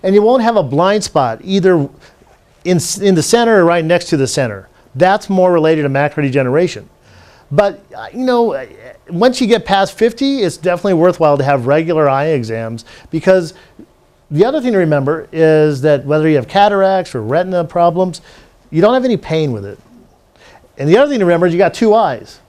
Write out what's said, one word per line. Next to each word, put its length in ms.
And 100
you 80
won't 220
have 140
a 60
blind 400
spot 400
either 460
in, 140
s-, 220
in 160
the 80
center 380
or 40
right 180
next 260
to 80
the 100
center. 420
That's 360
more 220
related 320
to 60
macular 340
degeneration. 640
But, 320
uh, 180
you 120
know, 280
uh, 120
once 300
you 80
get 180
past 320
fifty, 440
it's 160
definitely 380
worthwhile 420
to 60
have 240
regular 420
eye 180
exams, 580
because 420
the 120
other 180
thing 100
to 80
remember 520
is 500
that 240
whether 220
you 100
have 100
cataracts 680
or 80
retina 420
problems, 580
you 100
don't 140
have 100
any 120
pain 340
with 120
it. 160
And 100
the 80
other 120
thing 100
to 60
remember 200
is 80
you 60
got 160
two 180
eyes. 560